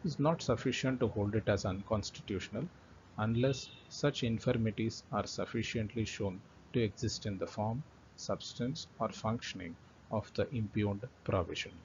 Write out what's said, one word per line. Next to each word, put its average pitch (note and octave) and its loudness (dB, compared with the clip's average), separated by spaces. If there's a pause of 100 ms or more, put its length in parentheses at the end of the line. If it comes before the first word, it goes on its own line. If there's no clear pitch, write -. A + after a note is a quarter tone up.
is D3 0
not D#3+ 4
sufficient B2+ 2
to A#2+ 4
hold G#2 2
it G#2+ 2
as G2+ 2
unconstitutional G2+ -2 (520)
unless A#2 2 (200)
such - 0
infirmities A2+ 2
are G#2 0
sufficiently A2 -2
shown F#2+ -2 (320)
to B2+ 2
exist - 0
in G2 -2
the F#2 -2
form, A2+ -2 (320)
substance, - -4 (120)
or G#2+ 2
functioning G2 -4 (340)
of G#2+ -2
the G#2+ 2
impugned G#2 0 (200)
provision. F2+ 0 (120)